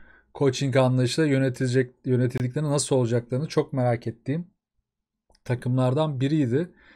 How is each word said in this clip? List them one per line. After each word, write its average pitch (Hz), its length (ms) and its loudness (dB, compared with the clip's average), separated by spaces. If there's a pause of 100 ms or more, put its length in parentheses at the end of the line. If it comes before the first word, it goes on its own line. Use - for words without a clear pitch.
(360)
coaching 135 400 0
anlayışıyla 127 540 2
yönetilecek, 131 680 0 (100)
yönetildiklerini, 127 640 0
nasıl 143 260 0
olacaklarını 123 520 0
çok - 260 -2
merak 123 340 0
ettiğim 147 400 -6 (960)
takımlardan 127 760 0
biriydi. 139 520 0 (240)